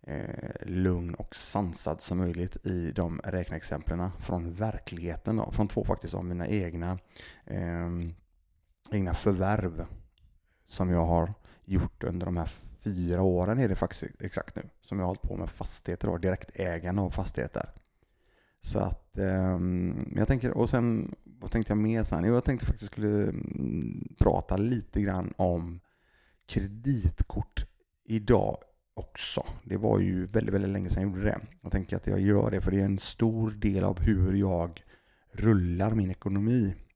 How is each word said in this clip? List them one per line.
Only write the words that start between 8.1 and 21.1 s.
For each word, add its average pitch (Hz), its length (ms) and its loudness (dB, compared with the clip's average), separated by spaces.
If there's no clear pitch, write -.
egna 95 220 2
förvärv 95 720 0
som 92 240 -2
jag 85 160 4
har 85 280 4
gjort - 380 0
under 87 220 -2
de 90 120 -2
här 80 120 -2
fyra 90 380 0
åren 95 380 4
är 127 80 4
det 98 80 2
faktiskt - 460 -4
exakt - 340 -6
nu - 140 -10
som 98 180 -6
jag 92 60 0
har - 20 0
hållit 92 140 -4
på - 160 -4
med 90 120 -4
fastigheter - 600 -6
och 87 100 -2
direktägande 90 840 -2
av 92 80 0
fastigheter. - 600 -4
Så - 160 -2
att, - 380 -4
ehm, 92 1000 0
jag 107 120 2
tänker, 123 240 2
och 117 180 2
sen, 120 540 2